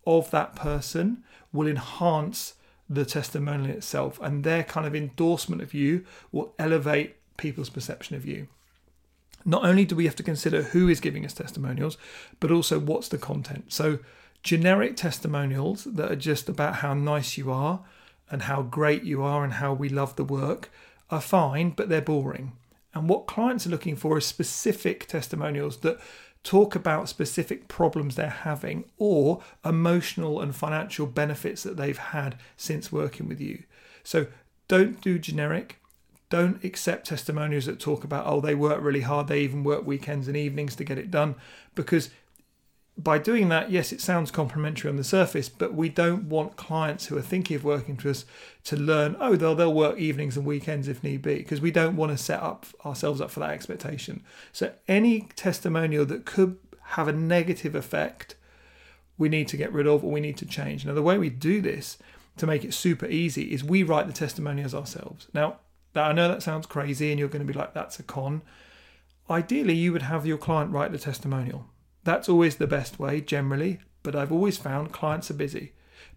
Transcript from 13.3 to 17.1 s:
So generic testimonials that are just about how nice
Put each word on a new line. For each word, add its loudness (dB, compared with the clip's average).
So 0
generic 4
testimonials -2
that -2
are 0
just 0
about 0
how -2
nice 0